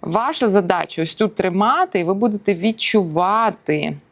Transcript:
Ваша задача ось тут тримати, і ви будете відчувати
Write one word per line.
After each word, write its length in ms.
Ваша 460
задача 560
ось 120
тут 200
тримати, 640
і 40
ви 100
будете 400
відчувати 1400